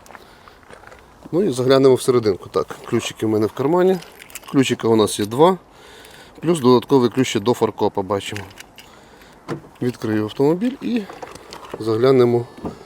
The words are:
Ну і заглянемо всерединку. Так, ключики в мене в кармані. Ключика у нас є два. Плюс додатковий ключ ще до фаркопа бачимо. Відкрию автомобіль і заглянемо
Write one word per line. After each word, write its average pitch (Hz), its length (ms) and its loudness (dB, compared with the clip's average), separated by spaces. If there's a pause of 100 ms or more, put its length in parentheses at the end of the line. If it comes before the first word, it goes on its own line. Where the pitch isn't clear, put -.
(1300)
Ну 170 120 0
і 170 80 0
заглянемо 131 440 4
всерединку. 113 540 0
Так, - 260 -4 (100)
ключики - 400 -4
в 110 40 0
мене 107 160 0
в 98 60 -4
кармані. 180 460 0 (540)
Ключика 123 360 0
у 117 80 4
нас 107 240 0
є 104 60 -4
два. 156 320 2 (840)
Плюс 165 200 -2
додатковий 123 500 4
ключ 127 180 -2
ще 117 120 -4
до 110 140 0
фаркопа 104 480 -2
бачимо. 98 400 -6 (1400)
Відкрию 110 420 -4
автомобіль 160 580 -2
і 226 200 -4 (800)
заглянемо 120 640 2 (400)